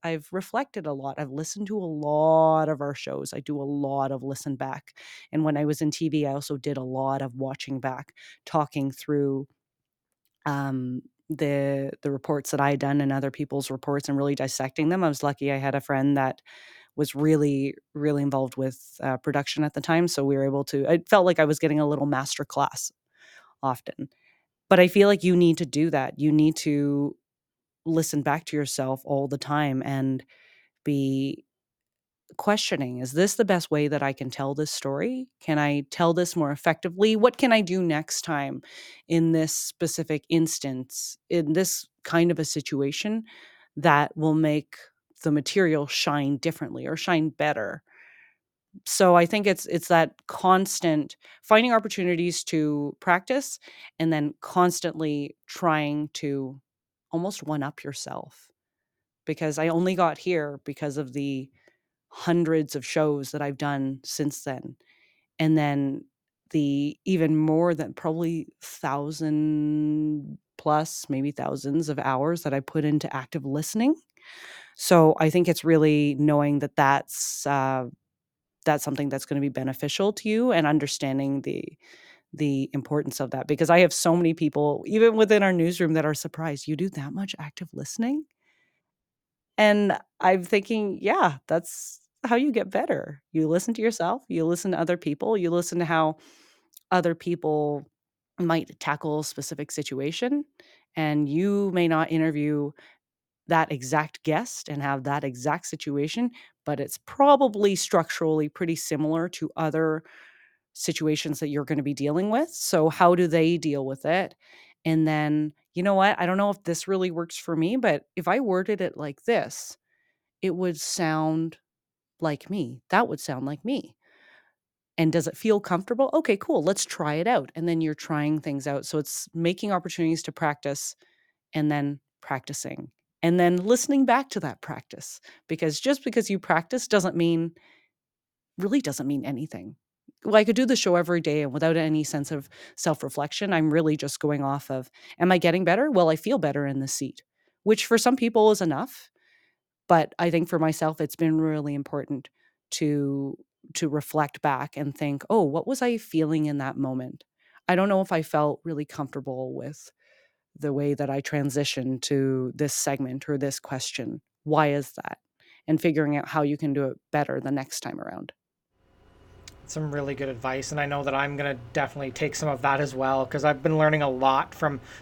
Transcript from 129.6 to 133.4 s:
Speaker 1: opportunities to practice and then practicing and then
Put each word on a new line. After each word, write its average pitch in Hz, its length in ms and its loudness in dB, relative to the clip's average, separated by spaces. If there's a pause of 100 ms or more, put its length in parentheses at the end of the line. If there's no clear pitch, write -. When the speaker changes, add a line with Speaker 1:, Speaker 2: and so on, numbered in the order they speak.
Speaker 1:
opportunities 165 520 -2
to 156 80 -8
practice 143 640 -4 (580)
and 151 180 0
then 143 280 -2 (220)
practicing - 680 -10 (300)
and 170 180 4
then 180 180 6